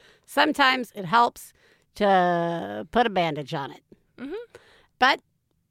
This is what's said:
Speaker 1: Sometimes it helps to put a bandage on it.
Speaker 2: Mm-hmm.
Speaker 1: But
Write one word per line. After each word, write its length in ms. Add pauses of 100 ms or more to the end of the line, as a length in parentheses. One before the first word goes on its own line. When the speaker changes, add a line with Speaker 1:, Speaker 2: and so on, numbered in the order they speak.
(260)
Speaker 1:
Sometimes 680
it 100
helps 480 (440)
to 960
put 160
a 40
bandage 440
on 160
it. 120 (360)
Speaker 2:
Mm-hmm. 140 (680)
Speaker 1:
But 220 (500)